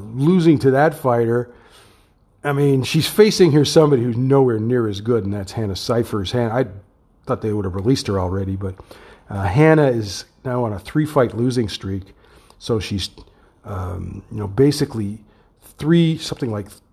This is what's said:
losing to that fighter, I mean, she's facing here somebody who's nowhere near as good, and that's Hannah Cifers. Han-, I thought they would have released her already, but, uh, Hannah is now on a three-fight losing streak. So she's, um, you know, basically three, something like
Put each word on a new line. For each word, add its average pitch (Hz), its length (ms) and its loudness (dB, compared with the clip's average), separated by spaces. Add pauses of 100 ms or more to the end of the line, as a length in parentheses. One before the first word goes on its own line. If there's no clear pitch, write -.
(140)
losing 160 460 4
to 135 120 2
that 147 240 2
fighter, 120 580 0 (920)
I 143 100 -2
mean, 139 300 2
she's 156 240 0
facing 196 440 4
here 147 140 4
somebody 147 380 4
who's 120 140 -2
nowhere 131 420 2
near 117 280 0
as 101 140 -6
good, 110 240 0
and 98 80 -4
that's 101 180 -8
Hannah 104 240 -4
Cifers. 113 560 -4
Han-, 120 200 -2
I 123 140 0 (600)
thought 127 160 -4
they 107 120 -4
would 104 120 -2
have 90 100 -6
released 113 320 -2
her 98 120 0
already, 95 360 -4
but, 95 200 -8 (540)
uh, 98 140 -6
Hannah 151 440 4
is 110 380 -4 (180)
now 123 200 -4
on 110 100 -4
a 95 60 -8
three-fight 147 560 0
losing 120 340 -2
streak. 95 440 -10 (460)
So 113 200 -2
she's, 95 300 -6 (540)
um, 92 680 -10
you 110 60 -10
know, 104 100 -6
basically 113 760 0 (540)
three, 160 400 2
something - 340 -8
like 104 160 -8 (260)